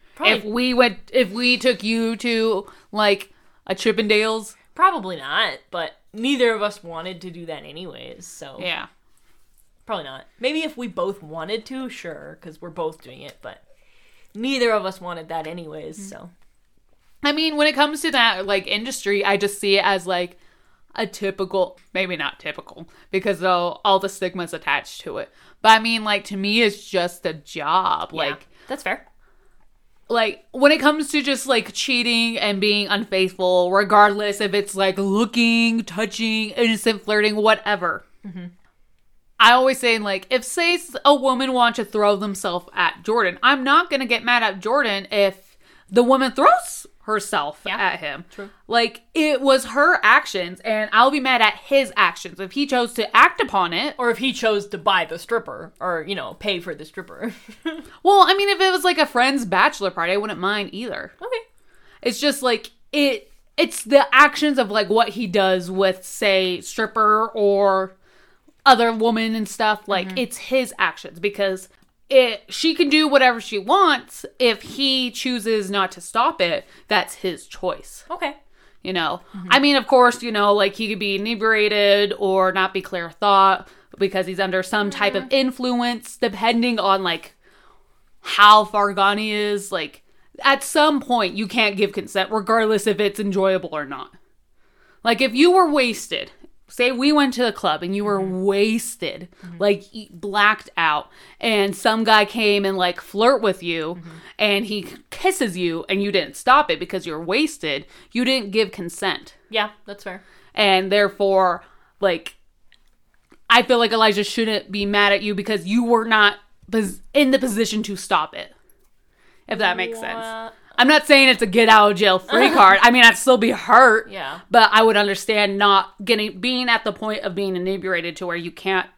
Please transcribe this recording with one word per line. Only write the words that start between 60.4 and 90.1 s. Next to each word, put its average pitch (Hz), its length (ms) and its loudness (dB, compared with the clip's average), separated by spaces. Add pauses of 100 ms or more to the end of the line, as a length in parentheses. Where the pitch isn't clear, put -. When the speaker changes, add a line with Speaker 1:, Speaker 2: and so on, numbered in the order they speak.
Speaker 2:
either. 220 380 -10 (100)
Speaker 1:
Okay. 466 160 -6 (640)
Speaker 2:
It's 233 160 -4
just, 285 240 -2
like, 233 260 -2 (220)
it, 277 400 0 (260)
it's - 260 -2
the 269 300 6
actions 285 460 4
of, 214 100 0
like, 208 200 0
what 220 200 2
he 214 180 -6
does 185 440 0
with, 185 340 -2
say, 190 560 0
stripper 220 720 0
or 196 640 0 (720)
other 233 280 6
woman 226 420 0
and 214 140 -6
stuff. 214 380 -2
Like, 190 220 -2
Speaker 1:
Mm-hmm. 185 100 -10
Speaker 2:
it's - 180 -6
his 254 400 -2
actions, 170 420 -4
because 196 500 -4 (400)
it, 247 400 2
she 320 240 -2
can 302 160 0
do 302 180 4
whatever 254 340 4
she 208 180 -8
wants. 285 640 0 (140)
If 233 240 0
he 262 480 -4
chooses 220 580 -4
not 190 220 -2
to 180 100 -20
stop 247 400 -2
it, 170 240 -4 (220)
that's - 280 -2
his 180 320 -8
choice. - 640 -10
Speaker 1:
Okay. 330 280 -8 (440)
Speaker 2:
You 185 120 -8
know? 170 280 -4 (140)
Speaker 1:
Mm-hmm. 180 160 -14
Speaker 2:
I 269 80 6
mean, 285 160 2
of 262 120 0
course, 247 360 4
you 233 80 -6
know, 208 220 4
like, 202 220 0
he 220 120 -6
could 208 120 -4
be 202 160 -4
inebriated 208 1000 2
or 190 360 2
not 190 200 -2
be 190 80 -4
clear 175 260 -8
of 160 80 -18
thought 196 520 4 (320)
because 190 260 -2
he's 185 140 -8
under 185 240 -2
some 208 260 -2
type 202 260 -2
of 185 100 -4
Speaker 1:
Mm-hmm. 262 100 -2
Speaker 2:
influence, 247 840 -2
depending 226 640 -2
on, 196 240 2
like, 170 320 -6 (840)
how 208 440 8
far 202 280 0
gone 202 240 2
he 214 140 -4
is. 208 400 -4
Like, 160 320 -8 (400)